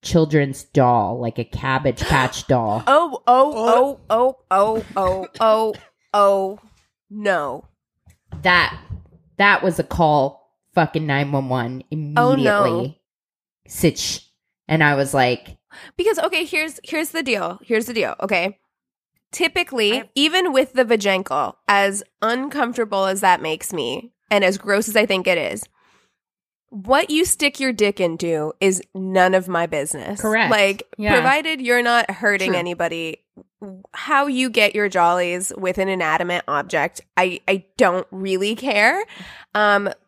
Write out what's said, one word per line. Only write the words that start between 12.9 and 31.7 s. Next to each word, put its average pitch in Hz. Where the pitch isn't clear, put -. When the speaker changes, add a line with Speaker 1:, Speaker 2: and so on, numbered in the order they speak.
Speaker 1:
Sitch. -
And 156
I 147
was 139
like, 127
Speaker 2:
Because, 403
okay, 339
here's, 311
here's 311
the 320
deal. 196
Here's 233
the 247
deal, 156
okay? 196
Typically, 269
Speaker 3:
I 220
Speaker 2:
even 311
with 262
the 254
vajankle, 196
as 202
uncomfortable 233
as 190
that 185
makes 160
me, 247
and 202
as 190
gross 202
as 214
I 214
think 190
it 180
is, 127
what 240
you 311
stick 285
your 262
dick 202
into 165
is 185
none 185
of 185
my 170
business. 156
Speaker 1:
Correct. 220
Speaker 2:
Like, 202
Speaker 1:
Yeah. 208
Speaker 2:
provided 277
you're 240